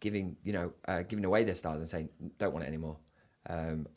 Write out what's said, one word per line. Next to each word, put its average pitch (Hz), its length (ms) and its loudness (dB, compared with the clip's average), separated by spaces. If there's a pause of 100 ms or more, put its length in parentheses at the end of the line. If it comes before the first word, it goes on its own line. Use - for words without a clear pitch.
giving, 101 420 0
you 101 100 -2
know, 87 200 0 (160)
uh, 90 140 2
giving 104 220 -2
away 107 200 6
their 95 100 2
stars 78 260 -2
and 80 80 -4
saying, 80 200 -4 (300)
"Don't 95 140 2
want 78 120 -2
it 67 40 -4
anymore, 78 280 -4 (520)
um, 80 380 -2 (100)